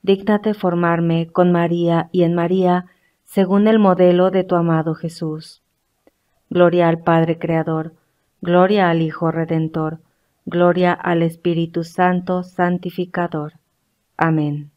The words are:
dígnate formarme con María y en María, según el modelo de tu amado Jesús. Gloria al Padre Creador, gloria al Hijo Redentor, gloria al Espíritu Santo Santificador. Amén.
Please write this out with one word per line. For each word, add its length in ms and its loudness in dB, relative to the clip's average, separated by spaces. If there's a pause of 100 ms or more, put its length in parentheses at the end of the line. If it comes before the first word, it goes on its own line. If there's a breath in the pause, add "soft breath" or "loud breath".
dígnate 500 0
formarme 760 0
con 240 2
María 580 0
y 140 0
en 100 0
María, 520 0 (360 soft breath)
según 460 0
el 100 4
modelo 540 4
de 100 0
tu 140 -2
amado 400 0
Jesús. 680 -10 (880)
Gloria 380 4
al 160 -2
Padre 340 2
Creador, 540 -4 (480)
gloria 500 2
al 100 0
Hijo 300 -2
Redentor, 680 -4 (440)
gloria 480 2
al 300 -2
Espíritu 600 -4
Santo 580 -2
Santificador. 1160 -6 (560)
Amén. 600 -2